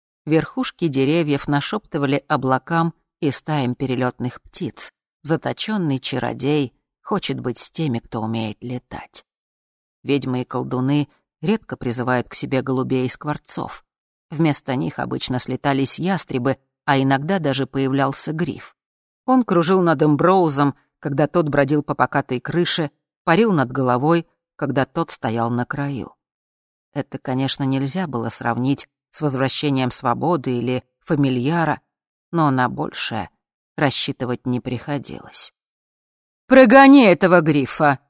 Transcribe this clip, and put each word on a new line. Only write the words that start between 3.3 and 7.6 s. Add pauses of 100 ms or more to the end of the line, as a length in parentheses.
стаям
перелётных
птиц. (300)
Заточённый
чародей (300)
хочет
быть
с